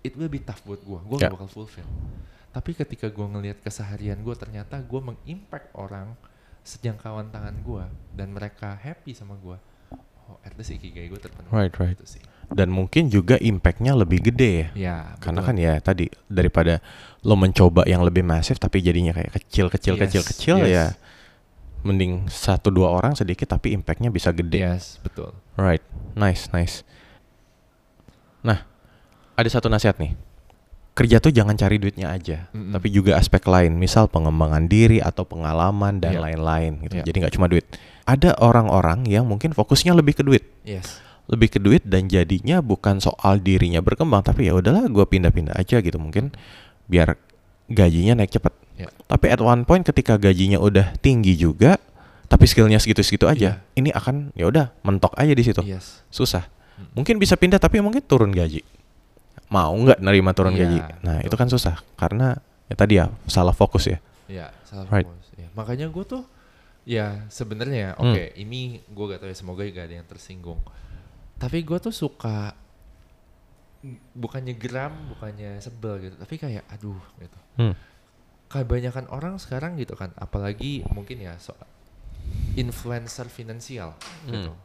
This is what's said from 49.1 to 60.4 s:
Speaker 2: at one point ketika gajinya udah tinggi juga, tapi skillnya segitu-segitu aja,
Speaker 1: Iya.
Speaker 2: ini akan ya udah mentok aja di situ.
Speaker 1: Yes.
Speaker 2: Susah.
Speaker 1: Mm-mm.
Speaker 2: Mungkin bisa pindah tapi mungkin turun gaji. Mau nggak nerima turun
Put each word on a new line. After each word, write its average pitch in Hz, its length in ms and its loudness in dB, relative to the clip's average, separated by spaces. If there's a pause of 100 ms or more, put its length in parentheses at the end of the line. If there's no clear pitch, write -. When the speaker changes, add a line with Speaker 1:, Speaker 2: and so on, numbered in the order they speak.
Speaker 2:
at 123 100 2
one 120 240 4
point 175 220 4
ketika 120 320 2
gajinya 95 420 4
udah 98 400 4
tinggi 110 400 4
juga, 85 400 4 (480)
tapi - 160 8
skillnya 107 400 6
segitu-segitu 104 420 2
aja, 104 380 2
Speaker 1:
Iya. - 160 -6
Speaker 2:
ini 135 140 2
akan 143 420 -6
ya 85 160 0
udah 139 320 2
mentok 98 320 0
aja 147 160 2
di 127 140 4
situ. 101 180 0
Speaker 1:
Yes. 95 460 -12
Speaker 2:
Susah. 98 340 -2 (320)
Speaker 1:
Mm-mm. - 220 -20
Speaker 2:
Mungkin 202 260 0
bisa 185 140 4
pindah 185 220 4
tapi - 200 4
mungkin 214 240 0
turun 123 280 2
gaji. 85 360 -2 (800)
Mau 87 260 0
nggak 117 260 4
nerima 95 340 4
turun 95 200 2